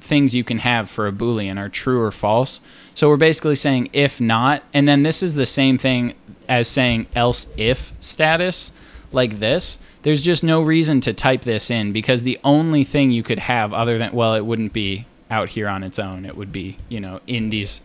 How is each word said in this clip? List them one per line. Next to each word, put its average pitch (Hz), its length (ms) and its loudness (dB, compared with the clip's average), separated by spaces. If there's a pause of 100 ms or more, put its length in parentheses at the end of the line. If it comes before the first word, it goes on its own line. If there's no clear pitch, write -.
things 143 340 2
you 123 100 0
can 113 140 -4
have 113 300 -2
for 104 200 -2
a 101 40 -4
Boolean 104 460 -2
are 101 100 -6
true 127 320 0
or 107 120 0
false. 110 480 0 (340)
So 151 140 4
we're 147 80 6
basically 156 400 2
saying 131 360 0
if 143 280 0
not, 120 420 0 (100)
and 143 160 4
then 143 140 6
this 156 200 2
is 175 120 -2
the 135 120 0
same 135 320 2
thing 123 360 -2 (340)
as 120 200 2
saying 120 460 0
else 120 420 0
if 113 440 -2
status, 165 720 -2 (380)
like 117 300 0
this. 131 380 0 (240)
There's 147 200 2
just 165 200 2
no 160 200 2
reason 156 400 2
to 113 100 -2
type 131 300 0
this 113 280 -2
in 104 220 -2
because 117 300 0
the 127 220 -2
only 151 400 4
thing 139 260 2
you 117 120 2
could 110 160 -2
have 110 340 -2
other 113 260 0
than, 113 140 -4
well, 113 220 2
it 107 100 0
wouldn't 113 280 -4
be 101 340 -6 (240)
out 110 200 -2
here 107 180 -6
on 98 140 -6
its 92 160 -10
own. 95 260 -8
It - 120 -14
would 98 160 -12
be, 95 260 -10 (100)
you 113 120 -10
know, 95 260 -12
in 113 240 -4
these 104 340 -4